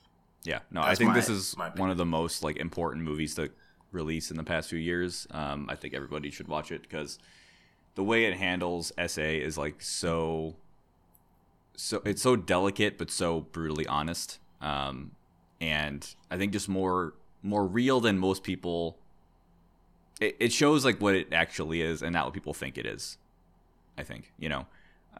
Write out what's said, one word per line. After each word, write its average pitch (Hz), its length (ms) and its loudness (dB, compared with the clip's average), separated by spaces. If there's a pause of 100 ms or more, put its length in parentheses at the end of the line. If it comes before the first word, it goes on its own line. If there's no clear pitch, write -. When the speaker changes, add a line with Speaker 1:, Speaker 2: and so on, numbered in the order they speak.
(440)
Speaker 1:
Yeah, 73 160 -4 (100)
no, 82 120 -2
Speaker 2:
That's 78 100 6
Speaker 1:
I - 40 4
think 110 120 6
Speaker 2:
my, - 80 6
Speaker 1:
this 120 120 4
is 98 280 -2
Speaker 2:
my 90 80 -6
Speaker 1:
one 82 80 -6
Speaker 2:
opinion. 95 180 0
Speaker 1:
of 90 60 0
the 87 100 2
most, 82 380 0
like, 78 140 -2
important 82 460 -4
movies 78 300 -2
to 76 160 -2 (400)
release 80 400 -4
in 82 60 -6
the 80 80 -6
past 80 260 -2
few 85 80 -4
years. 87 540 -2
Um, 73 360 -6
I - 60 -6
think - 200 -10
everybody 71 360 -6
should - 180 -12
watch 76 220 -6
it 80 180 -10
'cause 76 300 -8 (800)
the 95 80 0
way 113 220 6
it 92 100 0
handles 90 600 0
S 85 220 -2
A 78 220 0
is, 78 180 -4
like, 76 240 -6
so, 80 760 -2 (1160)
so, - 300 -4
it's 101 180 0
so 127 140 6
delicate 98 640 2
but 87 120 -6
so 85 300 0
brutally 78 460 -4
honest. 76 520 -2 (220)
Um, 69 520 -4 (480)
and 76 540 -2 (160)
I 87 80 -2
think 101 140 2
just 101 160 -2
more, 92 460 0 (280)
more 101 240 2
real 123 340 4
than 107 180 4
most 92 240 2
people. 85 560 -2 (1200)
It, 107 180 2
it 117 140 4
shows, 147 320 6
like, 117 160 4
what 104 140 6
it 90 180 2
actually 82 480 2
is 80 220 0
and 85 100 -2
not 80 140 2
what 69 80 -6
people 73 180 -8
think 65 240 -8
it 60 100 -6
is, - 300 -8 (800)
I 69 80 -8
think, - 340 -14
you 78 120 -6
know? 67 160 -4 (540)